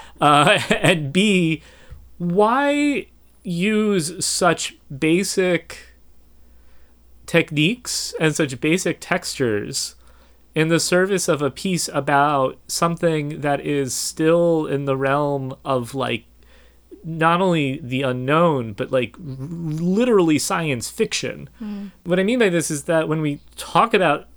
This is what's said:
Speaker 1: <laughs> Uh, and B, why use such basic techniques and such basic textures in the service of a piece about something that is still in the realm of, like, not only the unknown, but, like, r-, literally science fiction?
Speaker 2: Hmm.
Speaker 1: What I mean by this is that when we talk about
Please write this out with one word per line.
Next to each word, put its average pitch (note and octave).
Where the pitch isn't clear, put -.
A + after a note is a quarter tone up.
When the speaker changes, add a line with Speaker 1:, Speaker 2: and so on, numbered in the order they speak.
Speaker 1:
<laughs> -
Uh, D3+
and F3
B, F#3
why C4
use F#3
such -
basic F3
techniques E3
and D#3
such C3
basic E3
textures B2
in D#3
the E3
service F#3
of D3+
a C#3
piece -
about C#3+
something D#3+
that C#3+
is C#3+
still E3
in C#3
the C3+
realm C3+
of, B2+
like, A#2+
not E3
only D#3
the C3
unknown, C3
but, B2+
like, B2+
r-, F#3
literally E3+
science D#3+
fiction? C#3+
Speaker 2:
Hmm. G#3
Speaker 1:
What F3
I F#3+
mean A#3+
by G#3+
this E3+
is D3
that D#3+
when D#3
we D3
talk -
about E3